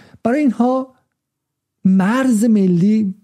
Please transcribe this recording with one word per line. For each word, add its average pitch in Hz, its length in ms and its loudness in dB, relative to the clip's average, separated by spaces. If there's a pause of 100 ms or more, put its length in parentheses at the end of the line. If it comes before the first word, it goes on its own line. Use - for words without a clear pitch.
(240)
برای 240 160 -2
اینها 262 540 -2 (920)
مرز 208 580 0
ملی 202 720 0 (100)